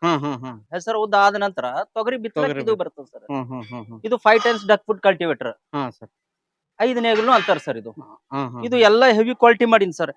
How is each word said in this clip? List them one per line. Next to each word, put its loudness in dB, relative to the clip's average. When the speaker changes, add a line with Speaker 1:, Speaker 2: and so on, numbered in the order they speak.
Speaker 1:
ಹಾ, 0
ಹಾ, -6
ಹಾ. -14
Speaker 2:
ಹೆಸರು -6
ಉದ್ದ -2
ಆದ 4
ನಂತರ -4
ತೊಗರಿ -4
ಬಿತ್ತಲಕ್ -4
Speaker 1:
ತೊಗರಿ -6
Speaker 2:
ಇದು -2
Speaker 1:
ಬಿತ್- -2
Speaker 2:
ಬರ್ತದೆ -10
ಸರ್. -20
Speaker 1:
ಹ್ಮ್, -6
ಹ್ಮ್, -12
ಹ್ಮ್, -14
ಹ್ಮ್. -20
Speaker 2:
ಇದು -2
ಫೈವ್ 4
ಟನ್ಸ್ -2
ಡಕ್ 2
ಫುಟ್ -6
ಕಲ್ಟಿವೇಟರ್. -2
Speaker 1:
ಹಾ -6
ಸರ್. -20
Speaker 2:
ಐದು 0
ನೇಗಿಲ್ನು 2
ಅಂತಾರ 2
ಸರ್ -8
ಇದು. -14
Speaker 1:
ಹಾ, -12
ಹಾ, -12
Speaker 2:
ಇದು -2
Speaker 1:
ಹಾ. 4
Speaker 2:
ಎಲ್ಲ 6
ಹೆವಿ 2
ಕ್ವಾಲಿಟಿ 4
ಮಾಡೀನಿ 2
ಸರ್. -6